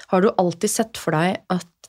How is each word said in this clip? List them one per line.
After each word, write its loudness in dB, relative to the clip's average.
Har 4
du 4
alltid 0
sett -4
for -2
deg 0
at -2